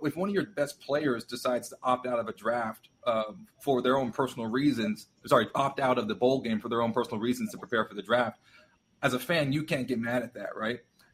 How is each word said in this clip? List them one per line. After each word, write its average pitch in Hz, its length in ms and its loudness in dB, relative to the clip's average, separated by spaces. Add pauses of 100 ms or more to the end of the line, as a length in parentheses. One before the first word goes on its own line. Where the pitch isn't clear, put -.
if 151 140 -2
one 190 120 -2
of 202 60 -2
your 160 120 0
best - 340 -4
players 139 420 0
decides 123 460 -2
to - 160 -16
opt 127 240 0
out 120 100 0
of 110 80 -2
a 110 60 -8
draft, 110 560 -4 (180)
um, 110 400 -2 (140)
for 131 200 2
their 127 160 4
own 127 140 0
personal 123 380 -2
reasons, 117 580 0 (200)
sorry, 117 280 6
opt 139 240 0
out 127 180 4
of 110 120 0
the 104 80 -2
bowl 127 240 4
game 110 180 0
for 117 100 -6
their 117 140 2
own 117 100 2
personal 113 280 -2
reasons 120 320 -2
to 95 60 -12
prepare 110 260 0
for 104 100 -16
the 101 80 -8
draft, 113 380 0 (640)
as 127 100 4
a 123 60 -2
fan, 151 320 0
you 156 100 0
can't 139 240 -2
get 117 140 -2
mad 117 240 -2
at - 100 -14
that, 101 220 -10
right? 110 240 -4 (340)